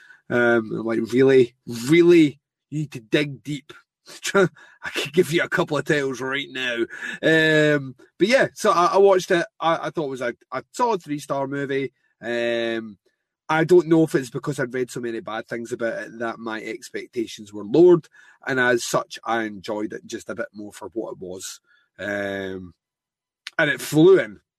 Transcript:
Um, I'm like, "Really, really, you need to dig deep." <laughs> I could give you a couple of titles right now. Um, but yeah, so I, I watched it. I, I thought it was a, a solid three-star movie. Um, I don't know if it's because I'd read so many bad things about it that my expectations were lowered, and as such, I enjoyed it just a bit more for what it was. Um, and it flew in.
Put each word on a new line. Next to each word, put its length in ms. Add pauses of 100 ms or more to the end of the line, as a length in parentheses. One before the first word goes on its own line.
(280)
Um, 420
I'm 140
like, 140 (120)
"Really, 440 (320)
really, 520 (300)
you 100
need 120
to 80
dig 440
deep." 300 (340)
<laughs> 260
I 600
could 180
give 180
you 120
a 60
couple 280
of 80
titles 360
right 280
now. 280 (440)
Um, 760 (220)
but 100
yeah, 280
so 160
I, 220
I 40
watched 340
it. 140 (140)
I, 280
I 40
thought 160
it 20
was 120
a, 120 (180)
a 200
solid 320
three-star 440
movie. 460 (260)
Um, 800 (500)
I 160
don't 240
know 160
if 120
it's 160
because 280
I'd 140
read 160
so 120
many 180
bad 280
things 240
about 300
it 180
that 200
my 220
expectations 920
were 100
lowered, 440 (380)
and 140
as 240
such, 400
I 200
enjoyed 500
it 140
just 220
a 60
bit 180
more 200
for 200
what 180
it 80
was. 400 (400)
Um, 720 (840)
and 100
it 120
flew 380
in. 220 (180)